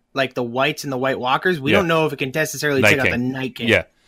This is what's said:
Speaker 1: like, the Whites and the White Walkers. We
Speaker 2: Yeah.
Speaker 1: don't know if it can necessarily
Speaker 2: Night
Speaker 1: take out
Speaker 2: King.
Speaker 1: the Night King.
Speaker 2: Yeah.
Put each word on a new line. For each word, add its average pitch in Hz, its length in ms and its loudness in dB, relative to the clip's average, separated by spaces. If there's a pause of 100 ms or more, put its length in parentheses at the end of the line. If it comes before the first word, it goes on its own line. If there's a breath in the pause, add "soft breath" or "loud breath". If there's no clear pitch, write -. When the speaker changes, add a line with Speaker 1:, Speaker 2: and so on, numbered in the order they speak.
(120)
Speaker 1:
like, 135 220 -2
the 127 80 -4
Whites 131 420 -2
and 143 80 -6
the 127 60 -4
White 131 200 -2
Walkers. 147 420 0
We 139 120 -2
Speaker 2:
Yeah. - 60 4
Speaker 1:
don't 175 100 2
know 160 180 2
if 147 60 -4
it 135 60 -8
can 135 160 -4
necessarily 147 480 0
Speaker 2:
Night 208 80 6
Speaker 1:
take 147 100 4
out 127 60 0
Speaker 2:
King. 90 60 2
Speaker 1:
the 120 60 -2 (200)
Night 131 180 -8
King. 117 120 -4
Speaker 2:
Yeah. 98 160 4 (240)